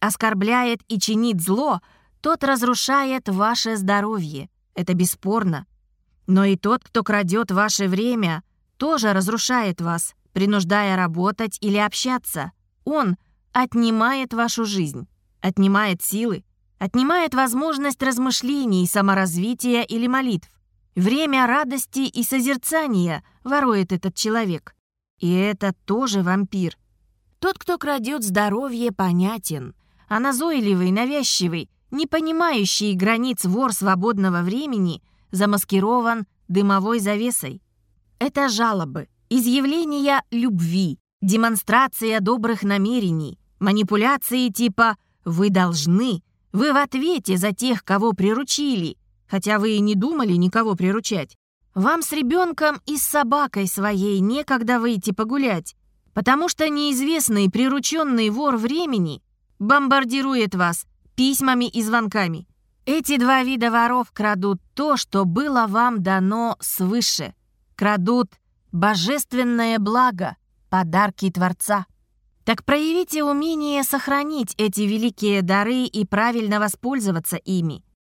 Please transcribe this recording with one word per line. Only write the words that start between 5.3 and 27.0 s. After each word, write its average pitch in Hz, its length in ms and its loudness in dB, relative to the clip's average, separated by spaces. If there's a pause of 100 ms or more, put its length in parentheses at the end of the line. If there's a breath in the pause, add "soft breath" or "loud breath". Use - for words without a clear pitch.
Но 190 180 6
и 196 120 4
тот, 214 260 0
кто 220 220 -2
крадёт 202 480 0
ваше 202 340 2
время, 190 560 0 (340)
тоже 262 360 2
разрушает 208 680 0
вас, 170 340 -4 (240)
принуждая 202 560 2
работать 185 640 -2
или 208 180 0
общаться. 208 720 -4 (320)
Он 262 320 0 (360)
отнимает 233 800 0
вашу 233 320 -2
жизнь, 165 440 -4 (320)
отнимает 196 600 2
силы, 220 440 -4 (340)
отнимает 269 560 0
возможность 269 640 -2
размышлений, 254 840 0
саморазвития 196 960 0
или 233 240 -2
молитв. 247 420 -2 (460)
Время 262 540 2
радости 262 580 0
и - 160 -2
созерцания 254 1000 0 (180 soft breath)
ворует 247 480 2
этот 185 240 -4
человек. 214 640 -2 (420)
И 175 100 -2
это 190 460 0 (100)
тоже 208 380 0
вампир. 185 560 -2 (640)